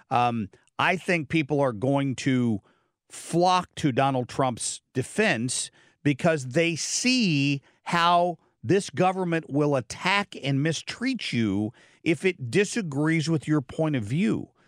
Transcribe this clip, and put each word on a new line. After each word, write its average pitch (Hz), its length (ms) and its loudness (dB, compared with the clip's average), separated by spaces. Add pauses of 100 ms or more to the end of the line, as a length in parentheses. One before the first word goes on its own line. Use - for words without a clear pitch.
(100)
Um, 120 380 0 (300)
I 165 180 2
think 165 320 -2
people 151 320 0
are 135 120 2
going 135 440 0
to 123 460 2 (480)
flock 180 640 0
to 143 160 0
Donald 135 340 2
Trump's - 540 -2 (140)
defense 131 760 -2 (320)
because 147 440 0
they 165 300 0
see 156 840 0 (220)
how 175 560 2 (260)
this 185 240 2
government 180 600 0
will 147 260 2
attack 190 640 -2
and 135 200 0
mistreat 208 720 -4
you 107 420 0 (300)
if 165 200 0
it 156 260 -2
disagrees 160 800 0
with 160 180 -2
your 151 140 2
point 156 360 -2
of 113 80 -2
view. 131 440 -2 (200)